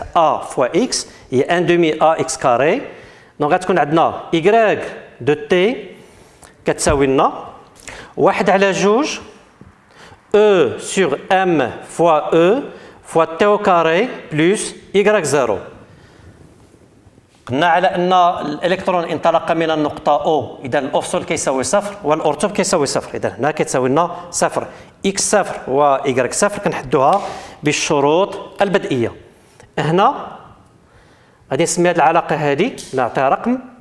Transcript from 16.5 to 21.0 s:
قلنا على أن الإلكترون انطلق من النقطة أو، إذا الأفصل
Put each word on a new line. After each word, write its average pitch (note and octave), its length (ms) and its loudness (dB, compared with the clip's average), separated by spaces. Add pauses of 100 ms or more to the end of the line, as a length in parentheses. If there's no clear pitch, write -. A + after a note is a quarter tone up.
قلنا C#3+ 200 2
على F3 200 4
أن F3+ 260 0
الإلكترون F3+ 880 0
انطلق E3 480 0
من E3 200 0
النقطة D3 520 0
أو، D#3 400 -2
إذا C#3 160 -2
الأفصل D#3+ 440 -4